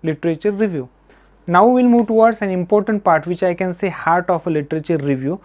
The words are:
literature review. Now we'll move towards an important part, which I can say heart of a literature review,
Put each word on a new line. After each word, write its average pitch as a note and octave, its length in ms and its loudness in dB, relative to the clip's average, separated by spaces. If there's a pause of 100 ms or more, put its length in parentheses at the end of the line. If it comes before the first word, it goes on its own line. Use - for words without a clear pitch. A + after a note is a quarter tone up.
literature E3 500 -2
review. F#3+ 380 -4 (560)
Now F3+ 220 4
we'll B3+ 220 4
move A#3 180 2
towards A3+ 340 2
an G3+ 80 -2
important G3+ 540 0
part, D#3+ 240 2
which F3 160 -4
I F3+ 100 2
can F3+ 200 -4
say F#3 160 -6
heart F3 400 -2
of F3 180 -2
a - 20 -2
literature D#3 480 -4
review, C#3+ 480 -4